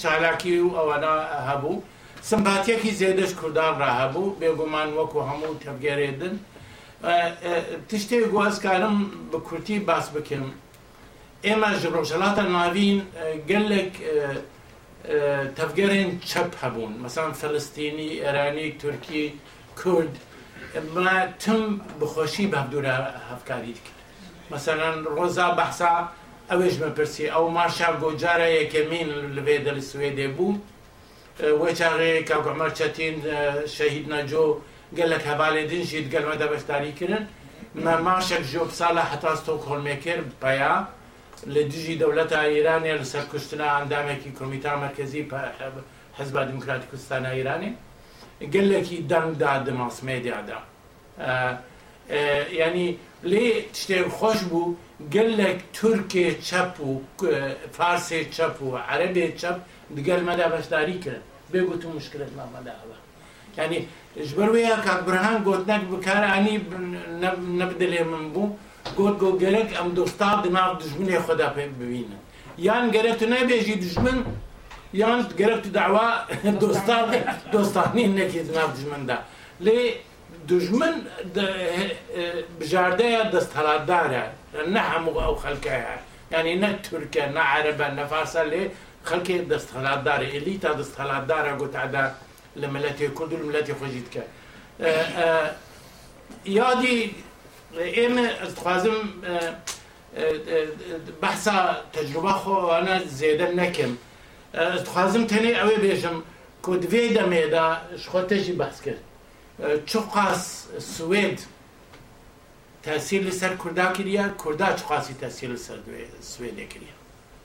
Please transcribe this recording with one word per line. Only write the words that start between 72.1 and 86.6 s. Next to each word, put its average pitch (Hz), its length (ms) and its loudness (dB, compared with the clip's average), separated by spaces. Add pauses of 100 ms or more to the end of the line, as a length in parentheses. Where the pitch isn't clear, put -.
Yan 220 340 2
gerek 220 280 2
tu 220 60 2
nebêjî 233 560 2
dijmin, 240 440 0 (680)
yan 226 320 4 (120)
gerek 214 260 4
tu 196 100 -6
dawa 208 540 4 (140)
<laughs> 196 200 2
dosta, 208 340 4 (580)
dostanî 196 600 4
nekî 170 320 0
di 160 60 -4
nav 160 220 2
dijmin 143 320 -6
de. 120 100 0 (480)
Lê 233 280 4 (540)
dijmin 240 600 2 (280)
de, 202 60 2
e, 180 800 -2
e, 170 220 -4 (160)
bijardeya 185 720 4
desthilatdar 151 760 2
e. 123 140 0 (500)
Ne 220 60 4
hemû 165 300 0
ew 156 340 0
xelk 139 220 -6
e. 127 180 -2 (480)
Yani 165 300 2